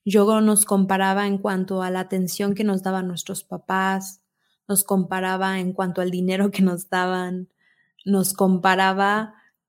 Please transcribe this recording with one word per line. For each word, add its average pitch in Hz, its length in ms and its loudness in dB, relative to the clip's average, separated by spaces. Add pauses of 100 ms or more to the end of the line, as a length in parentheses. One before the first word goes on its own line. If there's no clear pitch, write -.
Yo 208 380 4
nos 214 240 4
comparaba 190 640 2
en 196 100 0
cuanto 190 440 -4
a 185 100 -4
la 185 100 -4
atención 190 540 -2
que 214 100 -2
nos 190 180 0
daban 190 240 -4
nuestros 180 380 -10
papás, 190 760 -4 (500)
nos 190 140 0
comparaba 190 760 -2
en 185 140 -4
cuanto 185 260 -4
al 185 120 -2
dinero 185 380 0
que 196 120 -2
nos 180 280 0
daban, 185 600 -2 (560)
nos 196 280 2
comparaba 190 1000 2 (340)